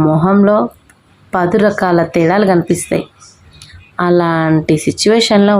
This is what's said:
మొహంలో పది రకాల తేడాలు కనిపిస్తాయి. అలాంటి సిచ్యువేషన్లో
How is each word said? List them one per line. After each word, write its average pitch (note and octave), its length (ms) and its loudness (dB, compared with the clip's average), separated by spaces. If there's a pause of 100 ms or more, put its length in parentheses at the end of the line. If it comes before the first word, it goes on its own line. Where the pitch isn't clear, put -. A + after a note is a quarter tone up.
మొహంలో G3 520 2 (760)
పది F3+ 320 0
రకాల F3+ 500 0
తేడాలు F3+ 380 2
కనిపిస్తాయి. E3+ 520 -2 (1000)
అలాంటి D#3+ 800 0
సిచ్యువేషన్లో G#3 760 0